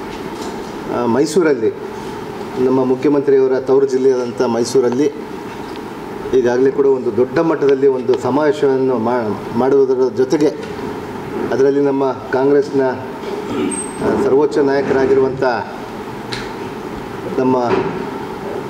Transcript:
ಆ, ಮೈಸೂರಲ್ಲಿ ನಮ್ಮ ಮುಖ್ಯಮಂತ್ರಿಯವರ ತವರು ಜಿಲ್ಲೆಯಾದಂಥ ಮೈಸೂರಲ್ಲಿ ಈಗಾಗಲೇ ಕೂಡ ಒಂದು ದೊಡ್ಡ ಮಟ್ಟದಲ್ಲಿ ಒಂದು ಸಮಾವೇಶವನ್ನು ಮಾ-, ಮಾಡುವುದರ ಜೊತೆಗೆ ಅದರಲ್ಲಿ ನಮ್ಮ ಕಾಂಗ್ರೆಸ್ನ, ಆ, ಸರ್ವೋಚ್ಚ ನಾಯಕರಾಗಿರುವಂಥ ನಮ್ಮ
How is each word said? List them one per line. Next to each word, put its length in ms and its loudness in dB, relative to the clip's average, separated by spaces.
ಆ, 100 0
ಮೈಸೂರಲ್ಲಿ 840 2
ನಮ್ಮ 240 2
ಮುಖ್ಯಮಂತ್ರಿಯವರ 760 4
ತವರು 260 4
ಜಿಲ್ಲೆಯಾದಂಥ 560 2
ಮೈಸೂರಲ್ಲಿ 680 2
ಈಗಾಗಲೇ 340 4
ಕೂಡ 140 2
ಒಂದು 320 2
ದೊಡ್ಡ 220 2
ಮಟ್ಟದಲ್ಲಿ 480 2
ಒಂದು 320 2
ಸಮಾವೇಶವನ್ನು 800 2
ಮಾ-, 600 -2
ಮಾಡುವುದರ 600 4
ಜೊತೆಗೆ 300 2
ಅದರಲ್ಲಿ 280 2
ನಮ್ಮ 300 0
ಕಾಂಗ್ರೆಸ್ನ, 720 2
ಆ, 1400 -4
ಸರ್ವೋಚ್ಚ 340 4
ನಾಯಕರಾಗಿರುವಂಥ 840 2
ನಮ್ಮ 200 2